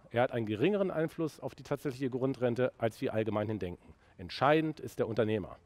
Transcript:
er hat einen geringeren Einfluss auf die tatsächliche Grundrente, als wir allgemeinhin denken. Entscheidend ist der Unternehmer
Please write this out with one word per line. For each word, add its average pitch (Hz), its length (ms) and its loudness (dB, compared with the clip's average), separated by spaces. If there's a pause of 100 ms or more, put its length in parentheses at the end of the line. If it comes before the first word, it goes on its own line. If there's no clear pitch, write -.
er 117 120 2
hat 131 100 2
einen 117 140 0
geringeren 180 440 2
Einfluss 160 520 -4
auf 139 120 -8
die 135 100 -18
tatsächliche 135 460 -2
Grundrente, 127 680 2
als 117 240 -2
wir 131 120 -2
allgemeinhin 107 460 0
denken. 87 340 -8 (240)
Entscheidend 147 640 0
ist - 200 -10
der 110 100 0
Unternehmer 107 560 0